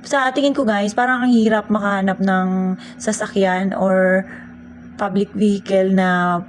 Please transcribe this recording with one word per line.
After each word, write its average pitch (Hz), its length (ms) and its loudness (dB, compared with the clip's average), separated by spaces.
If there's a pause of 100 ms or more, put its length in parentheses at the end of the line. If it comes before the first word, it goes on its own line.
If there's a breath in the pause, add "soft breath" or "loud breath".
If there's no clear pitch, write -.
sa 269 260 2
tingin 277 240 0
ko, 277 80 0
guys, 208 320 0
parang 247 320 0
ang 247 40 4
hirap 220 360 4
makahanap 196 560 0
ng 185 540 0 (240 loud breath)
sasakyan 190 720 -2
or 190 480 2 (720 loud breath)
public 196 400 -2
vehicle 196 560 2
na 180 580 2